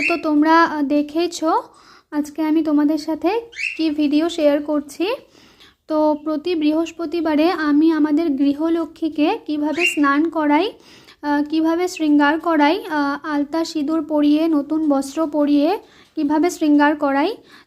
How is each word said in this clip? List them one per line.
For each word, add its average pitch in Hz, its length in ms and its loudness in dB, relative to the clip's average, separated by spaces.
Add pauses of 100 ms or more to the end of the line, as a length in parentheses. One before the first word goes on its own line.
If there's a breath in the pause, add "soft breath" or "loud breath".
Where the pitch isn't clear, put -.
তো 339 140 -2
তোমরা, 320 400 4
আহ, 302 180 -2
দেখেইছো 311 840 -2 (480 soft breath)
আজকে 294 300 -6
আমি 311 220 0
তোমাদের 302 340 2
সাথে 311 340 -2 (460)
কি 320 120 0
ভিডিও 302 400 0
শেয়ার 302 320 2
করছি। 294 440 -4 (840 soft breath)
তো 302 360 2
প্রতি 311 320 -4
বৃহস্পতিবারে 320 960 0
আমি 311 400 2
আমাদের 302 380 2
গৃহলক্ষ্মীকে 311 1160 -2
কিভাবে 302 400 -2
স্নান 294 440 2
করাই, 311 420 0 (500 loud breath)
আহ, 294 280 0
কিভাবে 320 380 0
শৃঙ্গার 302 520 2
করাই, 330 460 2
আহ, 285 380 -2
আলতা 302 420 -2
সিঁদুর 320 400 -4
পরিয়ে, 302 420 2
নতুন 302 420 0
বস্ত্র 277 380 -2
পরিয়ে 294 520 0 (360 soft breath)
কিভাবে 302 340 0
শৃঙ্গার 294 460 2
করাই, 294 400 -2 (320 loud breath)